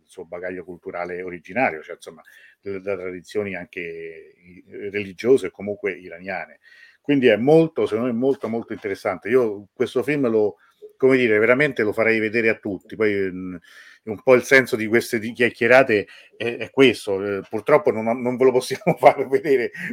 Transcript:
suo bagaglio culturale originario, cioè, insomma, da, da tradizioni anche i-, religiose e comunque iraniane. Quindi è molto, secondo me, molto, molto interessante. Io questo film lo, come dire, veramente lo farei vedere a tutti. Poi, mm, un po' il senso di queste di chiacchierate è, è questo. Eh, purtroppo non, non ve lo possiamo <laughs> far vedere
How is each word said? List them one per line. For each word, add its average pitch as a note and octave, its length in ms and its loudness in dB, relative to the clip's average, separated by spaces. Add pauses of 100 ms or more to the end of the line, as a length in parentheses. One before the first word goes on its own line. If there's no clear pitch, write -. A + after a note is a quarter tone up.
suo F2+ 220 -18
bagaglio F2+ 400 -12
culturale F2 560 -10
originario, F2+ 640 -6
cioè, E2+ 120 -16
insomma, D#2+ 260 -20 (380)
da, G2 200 -10
da F#2+ 180 -6
tradizioni F#2 580 -8
anche E2 800 -14
i-, F2+ 280 -20 (260)
religiose G2 580 2
e - 40 -8
comunque G2+ 420 -6
iraniane. E2+ 680 -12 (420)
Quindi C#3 260 2
è G#2 100 6
molto, D3 480 4
secondo A2+ 260 -2
me, A2+ 60 -4
molto, B2+ 320 -2
molto A2 240 -6
interessante. G2 560 -6
Io G#2+ 440 0
questo A#2+ 300 -2
film C#3+ 260 -2
lo, G#2+ 280 2 (400)
come C3 200 4
dire, A2+ 220 4
veramente B2+ 440 2
lo G#2 100 0
farei A2+ 260 2
vedere A2 300 0
a G#2+ 60 0
tutti. G2 420 -10
Poi, G#2+ 160 2 (180)
mm, F2+ 240 -12 (500)
un G#2+ 180 -10
po' C3 120 6
il B2+ 80 4
senso C3 320 4
di A2 120 -2
queste A2+ 320 0
di A2 120 -8
chiacchierate A#2 760 2 (280)
è, A#2 220 -6
è A2 120 -10
questo. G#2+ 540 2 (140)
Eh, F#2+ 120 -8
purtroppo C#3 420 0
non, A2+ 300 -4
non B2 160 -2
ve B2+ 80 2
lo C3 60 6
possiamo - 440 -2
<laughs> - 40 -14
far C3+ 280 4
vedere C3 440 0 (220)